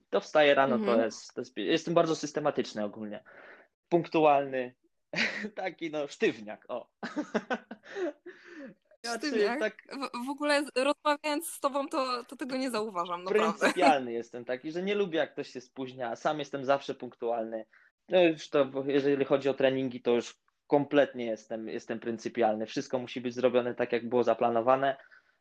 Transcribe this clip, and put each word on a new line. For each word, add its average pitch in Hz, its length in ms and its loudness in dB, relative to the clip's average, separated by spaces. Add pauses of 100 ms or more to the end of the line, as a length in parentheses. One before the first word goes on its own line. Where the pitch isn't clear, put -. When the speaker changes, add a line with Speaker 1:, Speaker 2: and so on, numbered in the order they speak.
(100)
Speaker 1:
To 202 100 2
wstaję 147 340 6
rano, 135 200 4
Speaker 2:
Mhm. 113 240 2
Speaker 1:
to 113 60 4
jest, - 300 -8
to - 60 -6
jest, - 160 -12
jestem 156 380 0
bardzo 165 220 4
systematyczny 143 680 -4
ogólnie. 104 400 -10 (640)
Punktualny, 139 880 2 (380)
<laughs> 214 420 -4
taki 180 360 -8
no 147 180 -4
sztywniak, 113 600 -4
o. - 200 -8 (140)
<laughs> - 800 -6 (1200)
Znaczy, 233 240 -6
Speaker 2:
Sztywniak? 233 320 0
Speaker 1:
tak 214 140 -2 (480)
Speaker 2:
W, 247 40 -8
w 269 40 -6
ogóle 294 340 0
z-, 254 120 -8
rozmawiając 294 720 0
z - 120 -14
tobą, 277 280 -2
to, 254 360 -2
to 262 120 -16
tego 262 200 -6
nie 262 140 -2
zauważam, 180 540 -4
naprawdę. 214 340 2
Speaker 1:
Pryncypialny 151 540 4
jestem 117 320 -8
taki, 127 280 -6
że 175 100 -4
nie 202 120 0
lubię, 190 240 0
jak 139 140 -2
ktoś 143 160 -8
się 127 120 -12
spóźnia, 127 560 -8
sam 151 220 -2
jestem 139 260 -8
zawsze 139 300 0
punktualny. 113 720 -6 (420)
No 180 140 6
już 160 260 2
to, 143 160 2
bo 135 200 -4
jeżeli 139 400 2
chodzi 139 240 2
o 131 60 2
treningi, 131 480 0
to 123 80 0
już 120 240 2 (320)
kompletnie 139 600 2
jestem, 110 420 -6
jestem 113 320 -6
pryncypialny. 113 640 -2
Wszystko 135 320 -4
musi 123 220 -8
być 120 140 -6
zrobione 123 400 2
tak, 120 180 -2
jak 117 160 -2
było 120 160 2
zaplanowane. 120 720 2 (440)